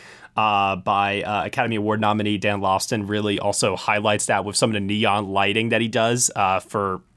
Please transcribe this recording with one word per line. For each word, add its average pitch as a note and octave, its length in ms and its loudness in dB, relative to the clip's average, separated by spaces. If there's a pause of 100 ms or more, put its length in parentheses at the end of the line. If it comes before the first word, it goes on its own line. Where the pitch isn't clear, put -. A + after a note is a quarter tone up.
(360)
uh, G2+ 400 2
by, G2+ 460 0
uh, G2+ 220 -2
Academy A#2 320 -2
Award G#2+ 240 0
nominee G#2 360 0
Dan G2+ 240 -2
Laustsen G2 480 0
really G#2 300 0
also G2+ 380 -2
highlights G#2+ 500 0
that G2+ 180 0
with G2+ 120 -4
some A#2+ 140 2
of A2 40 -2
the G2+ 60 -2
neon G2+ 480 0
lighting G2+ 400 0
that A2+ 120 2
he A#2 80 0
does, A#2+ 460 2
uh, F#2+ 260 2
for G2 400 -4 (160)